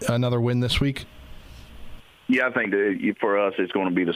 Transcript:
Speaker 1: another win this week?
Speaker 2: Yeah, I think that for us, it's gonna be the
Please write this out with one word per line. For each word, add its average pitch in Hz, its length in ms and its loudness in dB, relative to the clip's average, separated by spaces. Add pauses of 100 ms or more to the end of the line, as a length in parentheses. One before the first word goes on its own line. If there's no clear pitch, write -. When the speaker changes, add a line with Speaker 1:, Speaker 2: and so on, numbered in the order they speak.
Speaker 1:
another 120 320 2
win 123 200 2
this 123 200 0
week? 139 260 0 (1200)
Speaker 2:
Yeah, 127 200 4
I 120 40 -2
think 113 180 0
that 101 500 2
for 101 180 2
us, 98 200 2
it's 92 140 -2
gonna 95 180 0
be 90 140 2
the 82 120 0